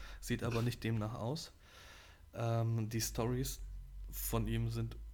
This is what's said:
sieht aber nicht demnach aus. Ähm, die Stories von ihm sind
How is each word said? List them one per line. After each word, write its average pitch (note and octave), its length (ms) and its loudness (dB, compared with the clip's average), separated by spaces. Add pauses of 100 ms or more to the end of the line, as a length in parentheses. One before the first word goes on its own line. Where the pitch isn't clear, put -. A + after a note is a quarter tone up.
(200)
sieht A2 220 0
aber A#2 200 2
nicht A#2+ 220 0
demnach A2+ 300 2
aus. D3 380 -4 (800)
Ähm, A2+ 560 4
die A2+ 140 0
Stories B2 580 2 (500)
von - 380 2
ihm A2+ 220 2
sind A2+ 260 -2 (180)